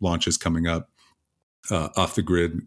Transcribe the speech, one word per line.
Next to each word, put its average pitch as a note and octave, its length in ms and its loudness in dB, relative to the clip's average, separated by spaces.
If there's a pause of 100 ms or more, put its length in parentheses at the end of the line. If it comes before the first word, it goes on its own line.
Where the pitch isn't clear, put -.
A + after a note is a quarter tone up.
launches E2+ 360 0
coming E2+ 320 0
up. E2 200 -2 (840)
Uh, F2 260 0
Off F2+ 180 0
the G2+ 80 0
Grid, E2+ 440 0